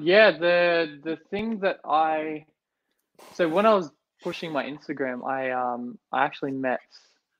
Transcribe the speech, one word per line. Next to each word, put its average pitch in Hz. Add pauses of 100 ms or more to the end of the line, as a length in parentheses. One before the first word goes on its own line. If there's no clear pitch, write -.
yeah, 190
the, 170
the 160 (120)
thing 214
that 185
I, 156 (880)
so 175
when 180
I 220
was 180 (300)
pushing 170
my 139
Instagram, 135
I, 135
um, 123 (140)
I 131
actually 147
met, 131 (600)